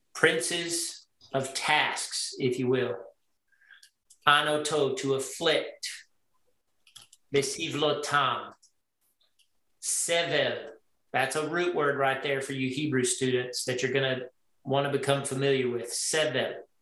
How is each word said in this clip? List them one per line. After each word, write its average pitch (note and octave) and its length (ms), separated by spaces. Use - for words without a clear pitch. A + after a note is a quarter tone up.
princes E3+ 920
of A2+ 220
tasks, - 840
if B2+ 220
you B2 80
will. B2 300
Anoto, D3 720
to C3+ 160
afflict. - 760
Besivlotam. C#3+ 1200
Sevel, E3 800
that's C3 240
a D3+ 100
root F3 260
word C#3+ 240
right C3+ 240
there C#3 200
for C#3 100
you C3 160
Hebrew C3 380
students B2+ 600
that B2 160
you're C3 120
gonna C3 300
wanna C#3 260
become C#3 320
familiar C3 460
with. A#2 240
Sevel. C3+ 720